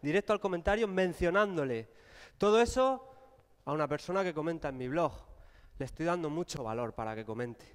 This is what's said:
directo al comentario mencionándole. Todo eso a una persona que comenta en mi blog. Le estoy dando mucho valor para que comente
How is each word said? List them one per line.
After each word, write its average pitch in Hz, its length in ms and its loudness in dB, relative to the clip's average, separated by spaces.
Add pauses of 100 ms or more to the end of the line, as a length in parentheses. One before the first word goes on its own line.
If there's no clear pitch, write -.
directo 175 300 0
al 208 80 0
comentario 196 480 0
mencionándole. 175 1000 2 (480)
Todo 214 240 6
eso 262 480 2 (560)
a 139 80 -4
una 151 140 0
persona 180 380 -2
que 175 100 -2
comenta 156 360 -2
en 131 80 -8
mi 127 100 -4
blog. 156 240 2 (680)
Le 135 60 -4
estoy 156 220 -6
dando 170 240 0
mucho 156 340 -4
valor 113 300 -4
para 110 200 -4
que 110 100 -8
comente 113 400 -6 (100)